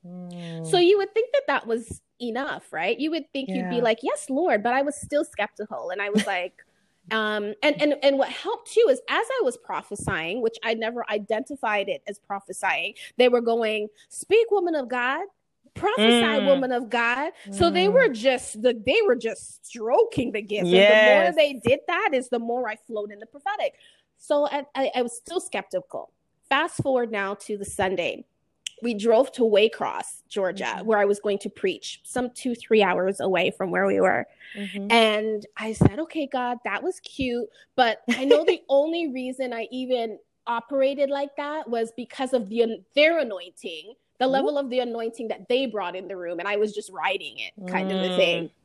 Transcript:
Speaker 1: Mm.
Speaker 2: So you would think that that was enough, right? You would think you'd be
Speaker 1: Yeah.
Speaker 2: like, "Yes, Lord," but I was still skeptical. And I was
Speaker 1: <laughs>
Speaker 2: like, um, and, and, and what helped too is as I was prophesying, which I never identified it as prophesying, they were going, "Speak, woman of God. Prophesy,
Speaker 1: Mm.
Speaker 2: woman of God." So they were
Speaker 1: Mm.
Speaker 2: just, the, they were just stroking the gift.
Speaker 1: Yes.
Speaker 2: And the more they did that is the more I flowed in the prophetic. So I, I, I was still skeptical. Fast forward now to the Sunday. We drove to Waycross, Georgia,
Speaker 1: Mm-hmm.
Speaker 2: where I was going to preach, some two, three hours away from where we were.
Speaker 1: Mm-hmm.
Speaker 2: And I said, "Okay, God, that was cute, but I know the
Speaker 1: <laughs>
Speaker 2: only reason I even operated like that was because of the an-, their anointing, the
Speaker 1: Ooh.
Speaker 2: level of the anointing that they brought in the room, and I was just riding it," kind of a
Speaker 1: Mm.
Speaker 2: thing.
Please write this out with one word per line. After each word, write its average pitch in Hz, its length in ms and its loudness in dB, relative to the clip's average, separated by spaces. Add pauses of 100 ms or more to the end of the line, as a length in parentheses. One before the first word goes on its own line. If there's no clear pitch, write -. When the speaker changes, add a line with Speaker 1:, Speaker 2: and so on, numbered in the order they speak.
Speaker 1:
Mm. 175 580 -12
Speaker 2:
So 240 140 0
you 359 200 6
would 392 140 -2
think 466 200 0
that 554 160 0
that 277 180 -2
was 226 340 -6 (220)
enough, 240 500 -6
right? 175 280 -2
You 302 100 -2
would 311 220 -6
think 269 160 -6
you'd 233 200 -4
be 240 80 -4
Speaker 1:
Yeah. 240 60 0
Speaker 2:
like, 226 220 2
"Yes, 571 260 -4
Lord," 269 320 0
but 240 120 0
I 277 80 2
was 285 120 -2
still 294 300 -2
skeptical. 180 680 -8
And 190 100 -6
I 202 100 -4
was 208 140 0
Speaker 1:
<laughs> - 20 -4
Speaker 2:
like, 185 380 -6 (460)
um, 214 440 -2 (100)
and, 294 180 2
and, 294 220 2
and 277 120 4
what 269 120 0
helped - 440 -8
too 453 160 6
is 254 200 2
as 339 200 0
I 523 140 -4
was 247 140 -2
prophesying, 185 840 -6
which 226 220 -2
I 233 120 -2
never 226 360 -6
identified 214 760 -4
it 156 180 -6
as 202 140 -12
prophesying, 190 760 -6 (220)
they 247 120 6
were 240 120 4
going, 220 480 0 (200)
"Speak, 453 440 2
woman 349 240 0
of 254 120 -4
God. 254 340 -2 (520)
Prophesy, 240 460 4 (200)
Speaker 1:
Mm. 294 60 0
Speaker 2:
woman 269 260 4
of 240 180 -2
God." 247 420 0 (200)
So 339 180 4
they 359 180 2
were 480 200 6
Speaker 1:
Mm. 262 60 0
Speaker 2:
just, 247 460 -2
the, 247 140 4
they 254 320 2
were 254 80 4
just - 500 -8
stroking 240 680 0
the 208 100 -4
gift. 202 240 -2
Speaker 1:
Yes. 190 240 8
Speaker 2:
And - 0 -
the 214 240 8
more 196 180 4
they 294 220 4
did 240 320 2
that 370 260 0
is 254 160 -2
the 240 120 -2
more 233 280 -4
I 214 80 -6
flowed 214 360 -8
in 202 80 -20
the 226 60 -16
prophetic. 285 480 -4 (440)
So 294 300 2
I, 285 260 -4
I, 269 220 0
I 254 60 0
was 240 140 -4
still 349 240 -8
skeptical. - 680 -8 (380)
Fast 302 340 0
forward 240 300 0
now 202 220 -4
to 208 220 -8
the 202 80 -8
Sunday. 185 600 -4 (580)
We 240 120 -2
drove 226 380 4
to 254 100 0
Waycross, 214 840 2
Georgia, 190 360 -4 (140)
Speaker 1:
Mm-hmm. - 80 -8
Speaker 2:
where 220 120 2
I 202 60 4
was 202 160 2
going 202 180 -2
to 202 120 -8
preach, - 520 -6
some 247 280 -6
two, 247 260 -6
three 220 260 2
hours 185 380 0
away 180 320 2
from 185 180 -6
where 185 160 0
we 196 140 2
were. 185 260 2 (300)
Speaker 1:
Mm-hmm. 202 340 -10
Speaker 2:
And 214 560 2 (100)
I 220 180 -8
said, - 260 4
"Okay, 320 260 -4
God, 247 380 -4
that 202 180 -4
was 359 180 -6
cute, 240 480 -6 (280)
but 233 320 2
I 240 160 0
know 285 200 6
the 359 200 2
Speaker 1:
<laughs> - 40 -18
Speaker 2:
only 320 440 2
reason 254 400 -6
I 226 180 -6
even 247 480 -4 (300)
operated 269 600 0
like 277 260 -4
that 294 340 -6
was 226 260 -2
because 254 360 -6
of 226 160 0
the 233 140 0
an-, 226 220 -2 (120)
their 320 240 6
anointing, 185 760 -10 (240)
the 254 80 2
Speaker 1:
Ooh. - 20 4
Speaker 2:
level 285 300 2
of 277 120 -4
the 254 100 2
anointing 226 480 -6
that 190 200 -8
they 262 180 2
brought 196 280 -6
in 185 140 -10
the 196 80 -10
room, 175 240 -8
and 190 80 -4
I 208 80 -2
was 208 180 0
just 208 160 -10
riding 175 480 -4
it," 110 140 -12 (160)
kind 190 240 -2
of 190 80 -2
a 185 80 0
Speaker 1:
Mm. 180 80 0
Speaker 2:
thing. 170 340 2 (140)